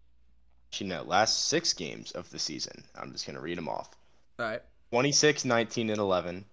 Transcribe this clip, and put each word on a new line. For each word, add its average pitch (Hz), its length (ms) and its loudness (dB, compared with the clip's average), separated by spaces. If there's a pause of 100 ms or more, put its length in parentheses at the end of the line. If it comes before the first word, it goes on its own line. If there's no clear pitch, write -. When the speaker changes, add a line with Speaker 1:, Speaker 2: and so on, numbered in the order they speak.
(680)
Speaker 1:
Actually, - 180 -6
no, 82 160 -4
last 92 440 4
six 170 260 2
games 58 400 -8
of 87 160 -10
the - 100 -10
season. - 440 -8 (120)
I'm - 160 -12
just - 160 -10
gonna 69 140 -10
read 85 160 -4
'em 78 120 -6
off. 50 220 -6 (480)
Speaker 2:
All 120 60 -2
right. 113 160 -4 (300)
Speaker 1:
Twenty-six, 143 540 4
nineteen, 117 440 2
and 107 100 0
eleven. 92 540 0